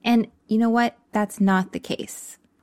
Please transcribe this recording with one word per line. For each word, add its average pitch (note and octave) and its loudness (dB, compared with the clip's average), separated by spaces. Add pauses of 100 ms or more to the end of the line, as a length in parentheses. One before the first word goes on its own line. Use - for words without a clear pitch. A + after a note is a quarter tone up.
And A#3 2 (200)
you A3 0
know A#3 2
what? A#3 0 (140)
That's G#3 -2
not F#3+ 2
the F3+ -8
case. - -10 (240)